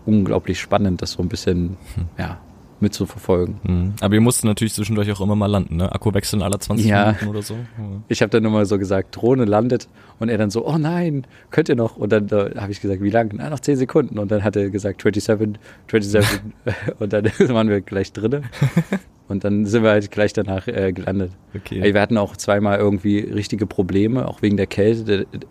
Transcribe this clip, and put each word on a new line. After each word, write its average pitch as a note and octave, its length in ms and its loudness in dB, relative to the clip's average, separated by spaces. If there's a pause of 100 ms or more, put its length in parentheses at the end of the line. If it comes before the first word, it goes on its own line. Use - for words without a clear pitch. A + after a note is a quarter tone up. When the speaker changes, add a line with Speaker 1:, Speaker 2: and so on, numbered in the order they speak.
Speaker 1:
unglaublich G2+ 560 2
spannend, G2 400 0
das F#2 100 -6
so - 100 -6
ein F2 60 0
bisschen, F2 480 -2 (200)
Speaker 2:
Hm. F2+ 100 -4 (120)
Speaker 1:
ja, F2+ 200 -8 (420)
mitzuverfolgen. F#2 840 0
Speaker 2:
Mhm. F2+ 380 0
Aber G2 120 2
ihr G#2+ 60 6
musstet A#2+ 240 4
natürlich A2 300 0
zwischendurch G#2 360 -2
auch G2+ 120 -4
immer G#2 160 0
mal G#2 80 2
landen, G2 320 0
ne? F2+ 120 0
Akku - 240 -2
wechseln G2+ 280 0
alle G2 180 -2
zwanzig G#2 280 0
Speaker 1:
Ja. G2+ 180 4
Speaker 2:
Minuten G#2+ 240 0
oder G#2 120 -6
so? G#2 120 -10
Ja. A2+ 300 -12 (260)
Speaker 1:
Ich - 120 0
hab A2 100 4
dann A2+ 120 4
immer G#2+ 220 4
so G2+ 120 0
gesagt, F#2+ 380 -2
"Drohne B2 300 2
landet." A2+ 420 2 (320)
Und A2+ 80 -2
er A#2 100 0
dann G#2 120 0
so, G#2+ 180 -2
"Oh D3+ 100 0
nein, D#3+ 480 -2 (240)
könnt D#3 200 0
ihr C#3+ 80 4
noch?" A2+ 180 0
Und G#2 160 -2
dann, G#2 160 2
äh, G2+ 300 0
hab G#2 120 -6
ich G2+ 120 -10
gesagt, G2 200 -2
"Wie G2+ 80 2
lang?" G#2+ 300 0
"Ah, C#3+ 100 -8
noch D3+ 120 -6
zehn D3 160 0
Sekunden." C3 420 -2
Und G2+ 120 -4
dann G#2 120 0
hat G#2 140 0
er G2+ 120 0
gesagt, G2 300 -4
"Twenty-seven, G#2 580 -2 (300)
twenty-seven." G#2 640 2 (140)
<laughs> - 340 -6
Und G2+ 140 -2
dann G#2 100 2
<laughs> G#2+ 240 -2
waren A2+ 220 2
wir G2+ 100 4
gleich G2 320 -4
drinne. A#2 300 -2 (440)
Speaker 2:
<laughs> - 440 -10
Speaker 1:
Und G2 160 -4
dann G#2 200 2
sind A2 180 2
wir A2 80 6
halt G#2 200 2
gleich G#2 220 0
danach, F#2+ 340 -2
äh, G2 240 0
gelandet. F#2 400 -4 (240)
Speaker 2:
Okay. - 240 -8
Speaker 1:
Ey, G2+ 140 4
wir G2+ 80 4
hatten A2 160 2
auch G2+ 180 -2
zweimal G2+ 440 2
irgendwie G#2 400 2
richtige G#2 460 -4
Probleme, G#2 640 0
auch - 140 -8
wegen G#2 160 4
der F#2+ 100 2
Kälte, A2 380 0
der G2+ 200 0 (240)